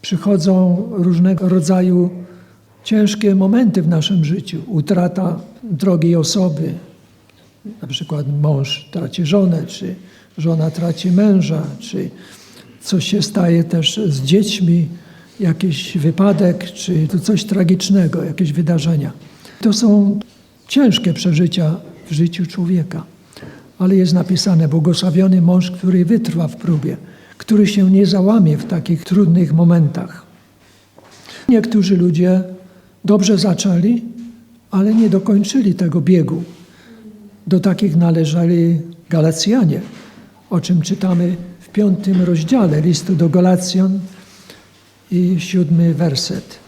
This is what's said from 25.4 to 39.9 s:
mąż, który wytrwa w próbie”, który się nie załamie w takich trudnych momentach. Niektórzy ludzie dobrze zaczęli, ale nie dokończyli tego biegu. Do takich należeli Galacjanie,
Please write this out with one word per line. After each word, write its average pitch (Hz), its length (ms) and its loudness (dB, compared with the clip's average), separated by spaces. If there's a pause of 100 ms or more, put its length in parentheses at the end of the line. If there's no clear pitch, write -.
mąż, 180 280 2
który 185 340 0
wytrwa 170 440 0
w - 80 -10
próbie”, - 400 -2 (420)
który 214 280 2
się 196 240 2
nie 190 160 6
załamie 190 500 4
w - 80 -6
takich 165 400 -4
trudnych 175 480 2
momentach. 170 760 0 (1200)
Niektórzy 220 480 2
ludzie 180 460 2 (600)
dobrze 202 340 2
zaczęli, 196 640 0 (680)
ale 202 240 0
nie 220 160 4
dokończyli 202 640 0
tego 170 260 -2
biegu. 165 420 2 (1040)
Do 180 140 2
takich 185 360 0
należeli 170 840 2 (300)
Galacjanie, 165 680 0 (720)